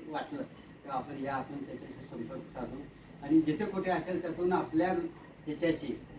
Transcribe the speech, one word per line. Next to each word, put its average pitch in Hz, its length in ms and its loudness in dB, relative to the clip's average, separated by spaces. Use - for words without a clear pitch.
वाटलं 151 360 -4
तेव्हा - 540 -8
आपण 135 280 -2
या, 139 100 0
आपण 143 220 -4
त्याच्याशी - 480 -8
संपर्क 165 360 -6
साधू 135 420 -6
आणि 151 180 8
जिथे 151 240 2
कुठे 190 260 2
असेल 175 320 2
त्यातून 175 300 2
आपल्या 160 400 4
ह्याच्याशी 151 540 2